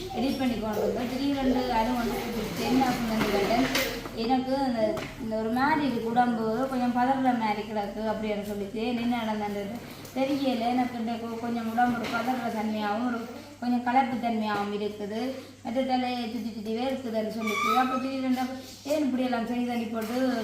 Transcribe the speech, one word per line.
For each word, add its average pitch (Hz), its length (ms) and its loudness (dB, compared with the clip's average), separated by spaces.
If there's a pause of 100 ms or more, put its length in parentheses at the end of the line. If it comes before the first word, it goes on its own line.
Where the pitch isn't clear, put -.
(160)
எடிட் 254 240 0
பண்ணி 240 200 0
கொண்டு 208 200 -2
வந்தேன். 226 300 0
திடீரென்று 262 640 2
அதுவும் 240 260 2
வந்து 233 160 0
கூப்பிட்டு 226 500 -4
என்ன 254 220 4
ஆகுதுன்னு 226 460 0
கேட்டேன். 214 340 4 (500)
எனக்கு 254 520 2
இந்த, 220 340 2 (220)
இந்த 220 120 -2
ஒரு 220 160 0
மாதிரி 285 360 4
இருக்கு 226 220 0
உடம்பு, 233 600 2
கொஞ்சம் 247 260 0
பதற 254 440 4
மாதிரி 208 220 0
கிடக்கு 208 380 -4
அப்படின்னு 208 460 -2
சொல்லிட்டு 208 420 -4
என்ன 240 360 0
நடந்தது 208 520 -2 (400)
தெரியல. 269 440 2
எனக்கு 240 400 2
இந்த 226 120 -2
கொ-, 233 280 -6
கொஞ்சம் 233 320 -2
உடம்பு 240 280 4
ஒரு 220 100 -4
பதற 233 440 0
தன்மையாகவும் 214 540 0
ஒரு 233 200 -2 (320)
கொஞ்சம் 240 240 2
கலப்பு 247 340 4
தன்மையாகவும் 208 640 0
இருக்குது. 214 540 -4 (280)
மற்ற 240 180 0
தலையை 247 500 0
சுத்தி 220 220 -4
சுத்தி 220 240 -4
வேர்க்குதுன்னு 254 340 -2
சொல்லிட்டு 220 680 0
அப்ப 262 180 2
திடீரென்று 262 440 0 (420)
ஏன் 294 160 0
இப்படி 254 240 0
எல்லாம் 233 240 0
செய்து 240 200 -2
தள்ளி 233 160 -2
போட்டு 220 320 -4 (280)